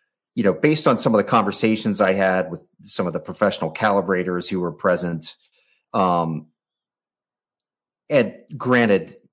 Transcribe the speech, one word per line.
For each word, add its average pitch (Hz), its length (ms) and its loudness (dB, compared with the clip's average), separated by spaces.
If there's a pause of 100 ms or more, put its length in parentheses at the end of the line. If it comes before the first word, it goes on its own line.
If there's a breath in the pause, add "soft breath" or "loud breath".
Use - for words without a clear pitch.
(360)
you 120 80 0
know, 202 80 4
based 151 340 0
on 127 120 2
some 123 140 0
of 107 60 4
the 98 60 2
conversations 107 760 0
I 95 120 4
had 95 400 0
with 82 120 -14 (180)
some - 260 -6
of 82 60 -8
the - 40 -4
professional 90 540 -2
calibrators 92 760 0
who 95 120 -2
were 87 100 -2
present. 85 640 -2 (580)
Um, 85 540 0 (1600)
and 123 260 2 (220)
granted, 117 600 2 (160)